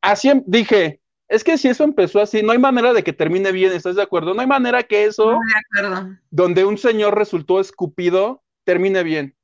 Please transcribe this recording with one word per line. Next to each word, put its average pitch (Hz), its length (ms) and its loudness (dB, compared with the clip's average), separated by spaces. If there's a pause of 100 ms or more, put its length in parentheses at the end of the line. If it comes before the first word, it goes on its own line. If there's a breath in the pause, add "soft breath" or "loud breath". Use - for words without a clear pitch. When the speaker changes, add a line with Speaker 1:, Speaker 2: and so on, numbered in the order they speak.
Speaker 1:
Así 208 280 2
em-, 269 160 2
dije, 190 560 0 (260)
"Es 220 160 0
que 320 140 2
si 262 120 0
eso 247 140 0
empezó 208 380 0
así, 214 220 -2
no 220 100 2
hay 240 60 2
manera 247 340 2
de 220 100 2
que 165 100 -4
termine 180 380 -2
bien", 185 220 2
¿estás 180 220 -6
de 202 80 0
acuerdo? 180 300 -4
No 220 80 -4
hay 254 60 -2
manera 247 360 0
que 208 220 0
eso, 214 280 0
Speaker 2:
No, 226 120 0
de 214 420 -4
acuerdo. 190 300 -8 (140)
Speaker 1:
donde 180 340 2
un 208 120 -2
señor 214 400 0
resultó 190 440 -2
escupido, 185 840 -2 (220)
termine 185 380 0
bien. 156 400 -6